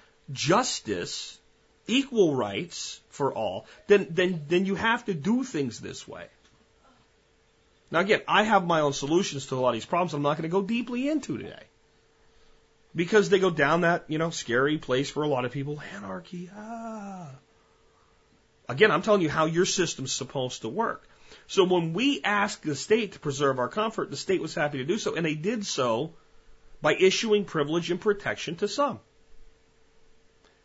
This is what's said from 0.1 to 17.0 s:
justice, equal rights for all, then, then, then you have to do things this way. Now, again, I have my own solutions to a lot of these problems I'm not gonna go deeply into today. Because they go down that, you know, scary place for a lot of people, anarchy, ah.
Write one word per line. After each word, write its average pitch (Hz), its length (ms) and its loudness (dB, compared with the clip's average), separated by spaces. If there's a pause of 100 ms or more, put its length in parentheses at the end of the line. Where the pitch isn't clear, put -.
justice, 127 1040 -2 (500)
equal 220 480 2
rights 110 760 -6
for - 240 -2
all, 104 320 -4 (220)
then, 196 240 6
then, 175 360 0
then 180 200 2
you 190 80 0
have 226 300 0
to 196 100 -2
do 202 280 0
things 131 360 -4
this - 280 -14
way. 87 200 -14 (1600)
Now, 160 120 2
again, 190 260 2
I 180 160 4
have 202 240 4
my 165 140 2
own 143 120 2
solutions 147 540 0
to - 80 -4
a 127 40 0
lot 127 100 2
of 120 40 4
these 113 140 -6
problems 175 260 0
I'm 147 80 -4
not 147 160 2
gonna 165 120 -4
go 190 120 0
deeply 240 480 -4
into 285 300 -4
today. - 240 -14 (1300)
Because 170 340 4
they 190 100 6
go 190 100 4
down 151 320 4
that, 170 260 2
you 156 120 -2
know, 165 100 0
scary 139 480 0
place 135 320 0
for 147 140 -2
a 151 40 0
lot 127 180 0
of 120 60 -4
people, 147 300 -6 (140)
anarchy, 185 600 -12
ah. 208 720 -12 (1400)